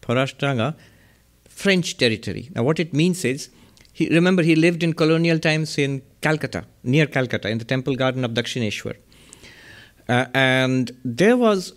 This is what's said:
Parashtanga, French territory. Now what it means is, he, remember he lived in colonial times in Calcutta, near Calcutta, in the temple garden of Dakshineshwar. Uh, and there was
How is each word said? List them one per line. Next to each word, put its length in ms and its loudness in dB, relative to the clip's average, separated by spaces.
Parashtanga, 720 -2
French 480 0
territory. 580 -2
Now 80 -2
what 160 0
it 160 -4
means 300 0
is, 260 -4
he, 160 -2
remember 340 2
he 120 4
lived 280 2
in 100 0
colonial 460 2
times 400 -2
in 240 -2
Calcutta, 440 -2
near 220 2
Calcutta, 420 -2
in 100 -2
the 60 -8
temple 320 -2
garden 280 -2
of 80 -4
Dakshineshwar. 640 -4
Uh, 260 0
and 580 2
there 320 4
was 400 0